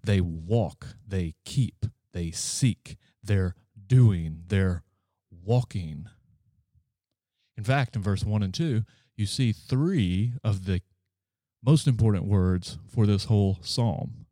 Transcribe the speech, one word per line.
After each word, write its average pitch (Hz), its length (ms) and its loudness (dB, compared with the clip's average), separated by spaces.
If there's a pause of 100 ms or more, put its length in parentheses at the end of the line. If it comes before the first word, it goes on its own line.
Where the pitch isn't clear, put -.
They 101 160 2
walk, 87 760 -4 (120)
they 92 280 -4 (100)
keep, - 400 -4 (260)
they 85 200 -6
seek, - 680 -4 (260)
they're 92 320 0 (320)
doing, 90 600 4
they're 95 360 0 (480)
walking. 87 760 -4 (1500)
In 110 60 -8
fact, 135 320 0
in 107 60 -2
verse 95 240 0
one 107 180 0
and 92 100 -4
two, 135 300 0 (320)
you 104 100 -2
see 113 280 0
three 120 800 0 (100)
of 98 220 -2
the 92 160 0 (840)
most 151 240 4
important 110 380 2
words 92 520 0 (100)
for 107 200 2
this 101 180 2
whole 101 380 4
psalm. - 680 -4